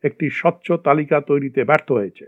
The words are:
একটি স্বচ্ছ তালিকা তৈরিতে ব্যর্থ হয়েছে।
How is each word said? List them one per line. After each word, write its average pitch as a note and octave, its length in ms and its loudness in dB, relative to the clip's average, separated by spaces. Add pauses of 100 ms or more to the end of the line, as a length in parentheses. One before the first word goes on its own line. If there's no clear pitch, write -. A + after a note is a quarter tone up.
একটি D3 260 -4
স্বচ্ছ - 380 -2 (160)
তালিকা D3+ 380 2
তৈরিতে C#3 420 -2
ব্যর্থ D3 280 2
হয়েছে। G2+ 360 -4